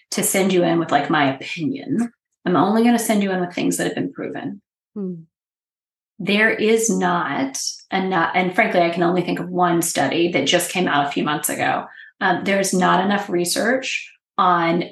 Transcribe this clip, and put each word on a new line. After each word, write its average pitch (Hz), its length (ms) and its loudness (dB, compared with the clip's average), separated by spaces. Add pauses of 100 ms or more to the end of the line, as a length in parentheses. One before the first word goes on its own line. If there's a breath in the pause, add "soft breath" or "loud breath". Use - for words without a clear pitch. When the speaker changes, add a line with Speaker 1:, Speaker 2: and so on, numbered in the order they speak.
(120 soft breath)
Speaker 1:
to 196 100 -2
send 190 300 2
you 175 100 4
in 165 160 2
with, 160 120 0
like, 143 200 0
my 143 240 2
opinion. 160 760 -4 (360)
I'm 180 100 2
only 208 260 2
gonna 233 160 4
send 214 240 0
you 196 80 0
in 180 100 -2
with 175 120 -4
things - 240 -2
that 170 100 -2
have - 80 -4
been - 180 -4
proven. - 500 -10 (320)
Speaker 2:
Hmm. 190 200 -6 (1040)
Speaker 1:
There 208 320 2
is 220 380 2
not 185 720 -2 (320)
enough, 185 420 0
and 185 200 0
frankly, 208 260 2
I 170 100 4
can 175 120 -2
only 175 200 2
think 170 180 -2
of 175 100 -8
one 175 320 2
study 160 500 0
that - 140 0
just - 260 2
came 185 160 0
out 143 180 2
a - 60 -6
few - 100 -2
months 151 260 -2
ago. 139 360 -2 (360 loud breath)
Um, 185 240 0
there's 196 280 0
not 180 320 4
enough 202 240 0
research 202 800 -2 (280)
on 175 540 2